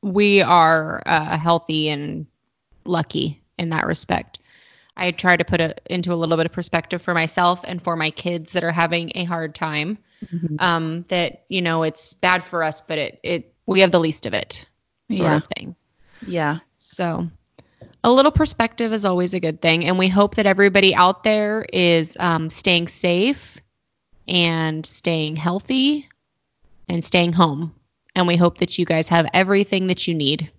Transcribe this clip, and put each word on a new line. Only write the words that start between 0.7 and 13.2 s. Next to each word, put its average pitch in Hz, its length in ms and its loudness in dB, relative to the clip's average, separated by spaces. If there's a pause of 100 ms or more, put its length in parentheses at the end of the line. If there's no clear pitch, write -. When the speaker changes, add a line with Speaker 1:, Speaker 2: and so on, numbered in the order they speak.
Speaker 1:
uh, 156 320 0
healthy 160 500 0
and 151 380 -6 (580)
lucky 160 560 -4 (180)
in 170 120 -4
that 160 160 -2
respect. - 520 -4 (580)
I 180 140 -2
try 175 260 2
to 165 80 0
put 180 160 -2
it 160 200 -2 (100)
into 180 220 -4
a - 20 0
little 165 220 0
bit 165 100 0
of 170 60 -6
perspective 175 500 -6
for 180 120 -4
myself 175 500 0
and 180 180 -10
for 170 140 -4
my 156 140 -2
kids 170 420 -8
that 180 100 -2
are 165 80 -2
having 165 440 0
a 180 100 -4
hard 165 300 -6
time. 160 440 -4 (280)
Speaker 2:
Mm-hmm. 160 340 -4
Speaker 1:
Um, 170 480 0
that, 175 400 -2
you 190 140 -4
know, 165 200 0
it's - 320 -6
bad 180 300 0
for 170 180 -4
us, 156 200 -4
but 160 160 -6
it, - 240 -6